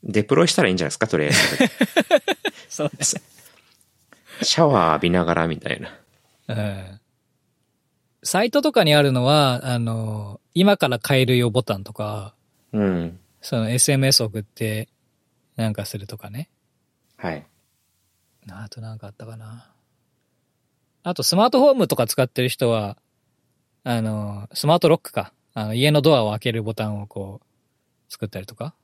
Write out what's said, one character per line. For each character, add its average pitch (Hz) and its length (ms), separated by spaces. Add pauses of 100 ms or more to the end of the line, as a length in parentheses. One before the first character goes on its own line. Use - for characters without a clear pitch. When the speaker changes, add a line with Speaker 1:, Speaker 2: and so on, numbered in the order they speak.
Speaker 1:
デ 107 200
プ 139 120
ロ 170 100
イ - 20
し - 80
た - 80
ら 208 60
い - 20
い - 20
ん 190 40
じ 175 60
ゃ - 20
な - 20
い - 20
で - 20
す - 80
か、 - 80
と 87 100
り 76 80
あ - 20
え - 40
ず。 - 60 (760)
Speaker 2:
<laughs> - 560
そ - 160
う 139 100
で 147 80
す。 - 180 (1200)
Speaker 1:
シ - 180
ャ 165 40
ワ 107 260
ー - 40
浴 78 100
び 87 80
な 87 140
が 85 80
ら 82 140
み 80 100
た - 160
い - 60
な。 - 200 (480)
Speaker 2:
う 117 60
ん。 98 460 (1200)
サ 190 200
イ 240 80
ト 285 100
と 302 100
か 214 120
に 151 100
あ 147 80
る 143 100
の 127 140
は、 135 380
あ 123 140
の、 110 640 (140)
今 196 240
か 151 100
ら 123 120
買 131 220
え 127 40
る 123 120
よ 120 120
ボ 110 140
タ 104 140
ン 95 60
と 107 100
か、 107 400 (400)
Speaker 1:
う 107 60
ん。 90 400 (220)
Speaker 2:
そ - 160
の 113 120
エ 123 100
ス 147 120
エ 139 60
ム 135 80
エ 135 60
ス 131 100
送 107 180
っ 101 40
て、 107 440 (680)
な 113 140
ん 107 40
か 101 120
す - 120
る 101 100
と 104 100
か 98 120
ね。 127 200 (680)
Speaker 1:
は 85 160
い。 - 120 (1040)
Speaker 2:
あ 104 200
と - 120
な 110 120
ん 110 60
か 104 80
あ - 40
っ - 20
た - 120
か 113 120
な。 110 340 (1300)
あ 180 100
と - 100
ス 165 120
マ 214 120
ー - 20
ト 254 100
ホ 285 120
ー 269 40
ム 220 120
と - 80
か 117 120
使 - 140
っ 127 60
て - 140
る 127 80
人 120 200
は、 107 280 (840)
あ 120 180
の、 104 520
ス - 140
マ 160 80
ー 175 40
ト 165 100
ロ 165 60
ッ - 60
ク - 100
か。 - 220 (200)
あ 110 120
の、 110 80
家 131 160
の 147 120
ド 151 140
ア 117 80
を 107 80
開 104 80
け 123 120
る 110 120
ボ 110 120
タ 110 120
ン 104 140
を 104 60
こ 98 360
う、 - 680
作 - 160
っ - 20
た 95 100
り 95 60
と - 100
か。 143 280